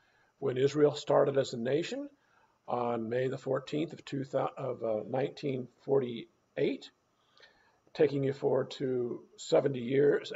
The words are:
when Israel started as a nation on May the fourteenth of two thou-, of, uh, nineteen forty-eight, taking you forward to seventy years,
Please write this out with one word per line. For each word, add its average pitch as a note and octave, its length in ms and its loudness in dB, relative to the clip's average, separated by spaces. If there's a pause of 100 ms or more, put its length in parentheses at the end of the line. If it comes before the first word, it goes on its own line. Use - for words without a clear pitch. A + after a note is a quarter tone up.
(400)
when B2+ 180 -2
Israel C#3 380 4
started C#3 420 2
as C3 160 2
a B2 40 -6
nation E3 520 -2 (580)
on A#2+ 420 -2
May B2+ 180 0
the C3 100 -4
fourteenth C#3 560 -4
of - 100 -18
two C#3 220 -6
thou-, C#3 320 -2
of, B2 260 -6
uh, A2 240 -2
nineteen C3 600 -4 (140)
forty-eight, C#3 1080 -2 (1040)
taking C#3 300 2
you C3+ 100 0
forward C3 380 0
to B2 500 -2 (160)
seventy C#3 440 0
years, C3+ 540 2